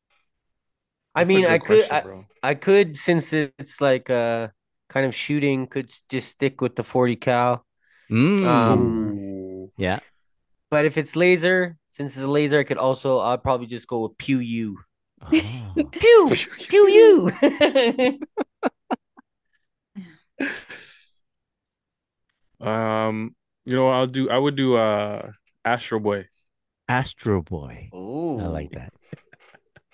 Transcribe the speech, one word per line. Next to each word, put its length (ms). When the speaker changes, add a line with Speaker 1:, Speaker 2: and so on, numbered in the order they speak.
Speaker 1:
I 80
Speaker 2:
That's 100
a 60
Speaker 1:
mean, 20
Speaker 2:
good 60
Speaker 1:
I 100
could, 300
Speaker 2:
question, 20
Speaker 1:
I, 140
Speaker 2:
bro. 220
Speaker 1:
I 100
could, 420
since 380
it's, 480
like, 300
uh, 380
kind 200
of 80
shooting, 520
could 220
s-, 200
just 200
stick 320
with 140
the 80
forty 320
cal. 500
Speaker 3:
Mm. 340
Speaker 1:
Um, 720
Speaker 2:
Ooh. 600
Speaker 3:
Yeah. 220
Speaker 1:
but 160
if 120
it's 180
laser, 600
since 280
it's 80
a 40
laser, 300
I 60
could 120
also, 400
I'll 220
probably 280
just 200
go 140
with 180
Pew 200
You. 380
Speaker 3:
Ah. 520
Speaker 1:
<laughs> 140
Pew! 320
Speaker 2:
<laughs> 180
Speaker 1:
Pew 180
You! 440
<laughs> 840
Speaker 2:
Um, 760
you 100
know 100
what 100
I'll 120
do? 220
I 80
would 180
do, 200
uh, 560
Astro 340
Boy. 280
Speaker 3:
Astro 540
Boy. 520
I 60
Speaker 1:
Ooh. 40
Speaker 3:
like 240
that. 220